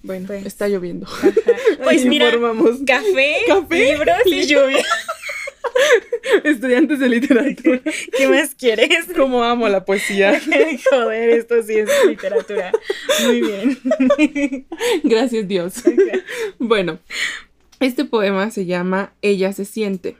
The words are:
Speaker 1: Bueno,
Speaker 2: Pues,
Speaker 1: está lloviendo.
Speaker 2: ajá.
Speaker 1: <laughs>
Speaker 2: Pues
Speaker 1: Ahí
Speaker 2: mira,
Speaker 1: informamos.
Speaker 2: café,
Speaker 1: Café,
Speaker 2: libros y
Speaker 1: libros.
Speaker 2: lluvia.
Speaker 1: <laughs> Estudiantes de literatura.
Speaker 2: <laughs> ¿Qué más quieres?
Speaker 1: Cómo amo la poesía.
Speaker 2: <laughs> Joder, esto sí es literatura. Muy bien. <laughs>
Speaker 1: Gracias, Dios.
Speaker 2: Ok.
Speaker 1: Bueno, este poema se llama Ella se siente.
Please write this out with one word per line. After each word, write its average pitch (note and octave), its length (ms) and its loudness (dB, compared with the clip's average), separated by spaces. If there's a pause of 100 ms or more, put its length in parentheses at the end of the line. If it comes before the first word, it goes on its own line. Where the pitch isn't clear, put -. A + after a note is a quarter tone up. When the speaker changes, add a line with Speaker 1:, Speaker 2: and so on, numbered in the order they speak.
Speaker 1:
Bueno, F#3+ 240 -10
Speaker 2:
Pues, G3+ 180 -10
Speaker 1:
está G3+ 240 -6
lloviendo. F#3 380 -6
Speaker 2:
ajá. D#4 260 2
Speaker 1:
<laughs> A4+ 100 0 (400)
Speaker 2:
Pues D4+ 200 4
Speaker 1:
Ahí B3 40 4
Speaker 2:
mira, B3 200 4
Speaker 1:
informamos. A#3 580 2
Speaker 2:
café, C#4+ 520 2 (100)
Speaker 1:
Café, G4 460 2
Speaker 2:
libros D#4 220 2 (100)
y F#4 40 4
Speaker 1:
libros. C#4+ 180 0
Speaker 2:
lluvia. C#4 380 4
Speaker 1:
<laughs> C#5+ 1600 -2
Estudiantes C4 560 2
de C4+ 100 2
literatura. B3 720 0 (160)
Speaker 2:
<laughs> - 200 -8
¿Qué C4+ 100 2
más D4 280 2
quieres? D4+ 600 0
Speaker 1:
Cómo C4 280 0
amo A#3+ 260 0
la F#3+ 160 0
poesía. G3 540 0 (240)
Speaker 2:
<laughs> D#4 260 0
Joder, A#3 420 0
esto A#3 320 2
sí G#3+ 140 -6
es G#3+ 120 0 (180)
literatura. G3 640 -4 (540)
Muy A#3+ 160 2
bien. A3 420 -2
<laughs> C#4 840 0 (360)
Speaker 1:
Gracias, A3+ 440 0
Dios. F3+ 380 -4
Speaker 2:
Ok. - 80 4 (680)
Speaker 1:
Bueno, G3+ 400 0 (800)
este B3+ 260 -2
poema G3+ 460 0
se G3 140 -6
llama F#3 560 -4
Ella G3 320 0
se G3 120 -8
siente. G3 540 -8